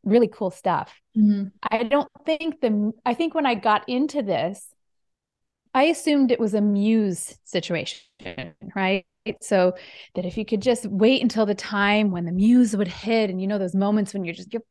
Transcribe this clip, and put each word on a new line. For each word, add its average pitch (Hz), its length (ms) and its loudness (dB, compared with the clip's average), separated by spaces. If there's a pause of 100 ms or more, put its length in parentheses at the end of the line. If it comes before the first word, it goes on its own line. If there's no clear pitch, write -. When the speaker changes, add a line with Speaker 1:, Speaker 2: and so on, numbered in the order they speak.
Speaker 1:
really 220 260 4
cool 190 220 -6
stuff. - 480 -4 (160)
Speaker 2:
Mm-hmm. 202 340 2 (140)
Speaker 1:
I 220 220 -2
don't 285 240 0 (160)
think 320 380 -2
the, 214 300 0 (120)
I 240 80 0
think 320 220 -2
when 311 100 0
I 247 120 2
got 208 320 0
into 277 340 -2
this, 185 440 -4 (1080)
I 262 100 4
assumed 294 480 2
it 233 80 0
was 214 140 0
a 214 60 0
muse 208 840 0
situation, - 540 -6 (760)
right? 190 300 0 (380)
So 185 320 2 (400)
that 180 100 -6
if 180 120 -8
you 220 80 -4
could 214 180 -2
just 233 240 0
wait 214 360 2
until 220 240 2
the 202 80 -2
time 208 560 0
when 175 140 -4
the 170 80 -4
muse 220 440 4
would 196 120 0
hit, 214 420 -2
and, 185 100 -6
you 190 60 -4
know, 202 120 -2
those 185 160 -4
moments 202 380 0
when 190 120 -6
you're 170 100 -8
just, - 180 -16
your 233 180 -8